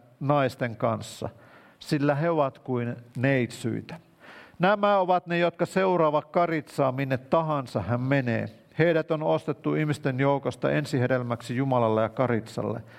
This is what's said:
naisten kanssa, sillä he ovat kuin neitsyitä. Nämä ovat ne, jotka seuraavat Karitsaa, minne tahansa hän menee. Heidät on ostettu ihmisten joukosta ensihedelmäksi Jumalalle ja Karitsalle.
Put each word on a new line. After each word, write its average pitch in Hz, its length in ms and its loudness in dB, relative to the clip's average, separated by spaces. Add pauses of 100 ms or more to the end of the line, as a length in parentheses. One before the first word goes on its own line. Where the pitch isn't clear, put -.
(200)
naisten 135 560 0
kanssa, 110 520 -4 (500)
sillä 147 360 0
he 156 160 0
ovat 147 280 0
kuin 120 380 -6 (200)
neitsyitä. 120 800 -2 (600)
Nämä 202 400 4
ovat 180 280 2
ne, 170 120 -2
jotka 170 280 0
seuraavat 165 580 2
Karitsaa, 156 680 0
minne 131 260 -2
tahansa 147 600 0
hän 113 200 -2
menee. 123 480 0 (300)
Heidät 160 320 2
on 156 120 0
ostettu 156 520 -2
ihmisten 147 460 -2
joukosta 139 500 0
ensihedelmäksi 127 840 -2
Jumalalle 120 460 2
ja 113 60 0
Karitsalle. 113 760 -2 (160)